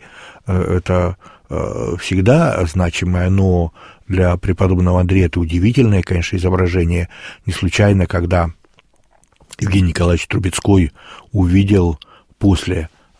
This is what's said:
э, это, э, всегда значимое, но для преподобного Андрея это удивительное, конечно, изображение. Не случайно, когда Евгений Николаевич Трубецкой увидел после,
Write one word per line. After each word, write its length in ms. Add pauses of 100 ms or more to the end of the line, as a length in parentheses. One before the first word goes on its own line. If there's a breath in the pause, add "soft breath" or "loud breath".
(460 loud breath)
э, 120 (200)
это, 380 (340 loud breath)
э, 500
всегда 680
значимое, 640
но 420 (340 loud breath)
для 320
преподобного 600
Андрея 260
это 140
удивительное, 600
конечно, 340
изображение. 720 (380 loud breath)
Не 60
случайно, 540
когда 420 (1120)
Евгений 300
Николаевич 380
Трубецкой 640 (400 loud breath)
увидел 680 (400 loud breath)
после, 500 (320 soft breath)